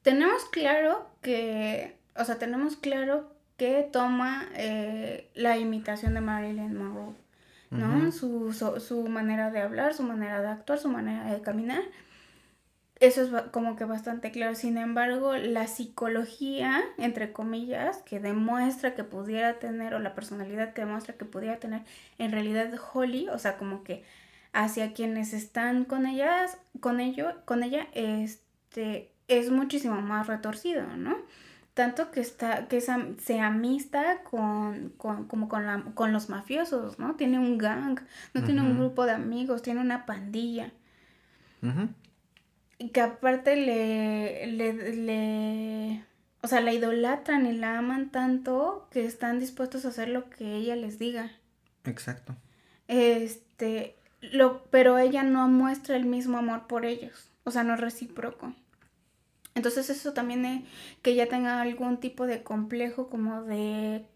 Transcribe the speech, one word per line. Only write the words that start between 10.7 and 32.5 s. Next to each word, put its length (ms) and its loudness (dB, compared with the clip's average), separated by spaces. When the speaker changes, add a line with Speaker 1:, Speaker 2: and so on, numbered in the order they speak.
Speaker 1:
su 100 -2
manera 440 -2
de 100 -2
caminar. 400 -2
Eso 240 10
es 80 0
ba-, 200 -2
como 260 -2
que 80 -4
bastante 460 -6
claro. 240 -2
Sin 220 0
embargo, 600 0
la 300 0
psicología, 1160 -2
entre 340 -2
comillas, 680 -4
que 220 -8
demuestra 720 0
que 100 -6
pudiera 540 -2
tener, 360 -6
o 40 -2
la 160 -4
personalidad 600 -6
que 80 -4
demuestra 320 -6
que 100 -12
pudiera 340 -6
tener, 240 -6
en 140 -2
realidad 400 0
Holly, 360 0
o 100 -4
sea, 180 -2
como 280 -8
que 200 -10
hacia 400 0
quienes 400 -4
están 520 -2
con 220 0
ellas, 520 0
con 200 0
ello, 340 -2
con 160 0
ella, 320 -2
este, 1160 -6
es 220 4
muchísimo 520 2
más 240 -2
retorcido, 560 -4
¿no? 200 -2
Tanto 380 0
que 100 -2
está, 480 -2